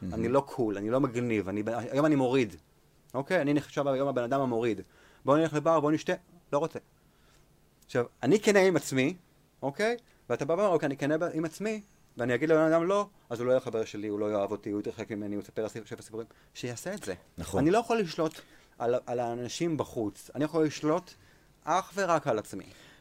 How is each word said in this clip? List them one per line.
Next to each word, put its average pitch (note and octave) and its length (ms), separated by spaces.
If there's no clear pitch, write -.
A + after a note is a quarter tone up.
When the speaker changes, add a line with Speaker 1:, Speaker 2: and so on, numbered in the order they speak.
Speaker 1:
מהמם. F#2 120
Speaker 2:
אני A2+ 160
לא C3+ 120
קול, G#2+ 360
אני G#2 120
לא B2+ 100
מגניב, A#2 500
אני G#2 140
ב-, A2 60
היום A#2+ 360
אני D#3 100
מוריד, B2+ 400
אוקיי? C#3+ 280
אני C#3+ 120
נחשב C#3+ 340
היום C3+ 200
הבן B2+ 160
אדם C3+ 180
המוריד. A#2 400
"בוא C#3 120
נלך D#3+ 160
לבר, D#3 260
בוא D3 120
נשתה", D#3+ 220
לא C#3 40
רוצה. D#3 220
עכשיו, A#2+ 200
אני E3 160
כנה G3+ 200
עם F#3 160
עצמי, C#3 400
אוקיי? G#3 360
ואתה A#2+ 160
בא D#3 80
ואומר, G3+ 200
"אוקיי, D3+ 140
אני C3+ 100
כנה D3 200
ב-, E3 160
עם D#3+ 120
עצמי", G#3 360
ואני B2 180
אגיד D3+ 140
לבן D#3 120
אדם E3 160
"לא", G3+ 200
אז A#2 100
הוא A#2+ 80
לא B2+ 40
יהיה B2+ 80
חבר A2+ 260
שלי, G#2+ 220
הוא G#2 120
לא G#2+ 120
יאהב G2 200
אותי, G#2 200
הוא G#2 80
יתרחק A2 320
ממני, G#2 240
הוא G2 80
יספר G#2+ 260
סיפ-, A2 160
שבע - 160
סיפורים. A2 260
שיעשה B2 400
את G#3 100
זה. F#2+ 100
Speaker 1:
נכון. E2 240
Speaker 2:
אני D#3 100
לא G#3 60
יכול A#3 220
לשלוט D#3+ 400
על, B2 160
על B2 140
האנשים B2 580
בחוץ. A2+ 580
אני C3 80
יכול D#3 220
לשלוט D3+ 460
אך F3 320
ורק E3+ 320
על A2+ 120
עצמי, F#2+ 260